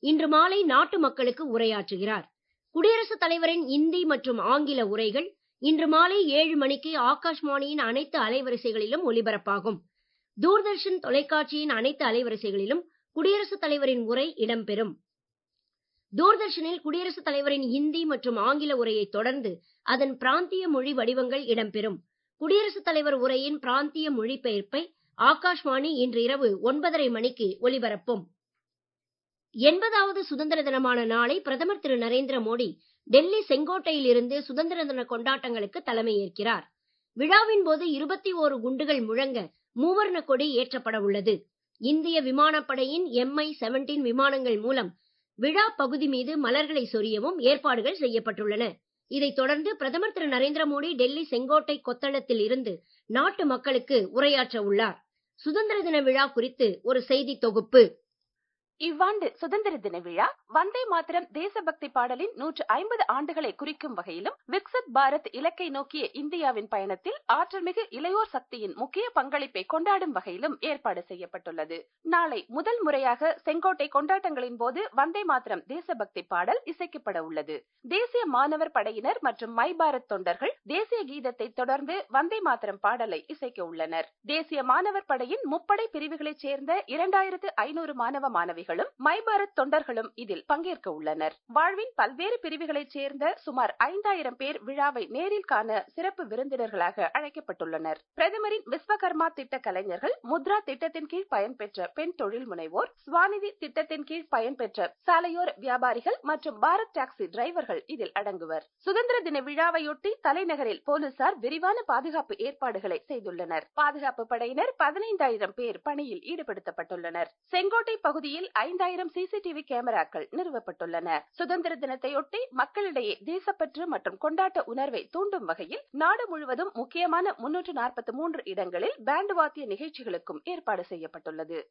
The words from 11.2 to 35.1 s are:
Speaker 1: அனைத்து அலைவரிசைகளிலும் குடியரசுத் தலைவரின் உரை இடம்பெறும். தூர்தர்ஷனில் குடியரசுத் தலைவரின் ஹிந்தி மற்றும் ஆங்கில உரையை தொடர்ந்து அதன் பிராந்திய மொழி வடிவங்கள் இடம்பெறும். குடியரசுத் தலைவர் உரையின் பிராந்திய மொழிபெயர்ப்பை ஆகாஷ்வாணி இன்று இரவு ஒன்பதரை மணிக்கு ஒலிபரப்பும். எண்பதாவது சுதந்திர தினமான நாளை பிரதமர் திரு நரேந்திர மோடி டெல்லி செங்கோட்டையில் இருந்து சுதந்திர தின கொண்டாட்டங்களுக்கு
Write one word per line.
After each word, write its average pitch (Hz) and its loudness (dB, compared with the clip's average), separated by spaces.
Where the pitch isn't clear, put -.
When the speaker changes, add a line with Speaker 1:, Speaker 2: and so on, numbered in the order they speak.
Speaker 1:
அனைத்து 269 0
அலைவரிசைகளிலும் 220 0
குடியரசுத் 403 2
தலைவரின் 277 2
உரை 254 0
இடம்பெறும். 214 -2
தூர்தர்ஷனில் 339 2
குடியரசுத் 349 -6
தலைவரின் 285 0
ஹிந்தி 294 0
மற்றும் 240 -2
ஆங்கில 285 2
உரையை 214 0
தொடர்ந்து 226 -2
அதன் 269 2
பிராந்திய 359 0
மொழி 277 0
வடிவங்கள் 254 2
இடம்பெறும். 214 0
குடியரசுத் 403 2
தலைவர் 302 4
உரையின் 262 0
பிராந்திய 294 0
மொழிபெயர்ப்பை 240 -2
ஆகாஷ்வாணி 311 4
இன்று 240 2
இரவு 262 2
ஒன்பதரை 294 2
மணிக்கு 233 -2
ஒலிபரப்பும். 233 0
எண்பதாவது 392 4
சுதந்திர 302 -2
தினமான 262 2
நாளை 240 2
பிரதமர் 302 -2
திரு 269 0
நரேந்திர 254 0
மோடி 226 0
டெல்லி 349 8
செங்கோட்டையில் 302 0
இருந்து 240 4
சுதந்திர 330 -2
தின 262 -4
கொண்டாட்டங்களுக்கு 240 -2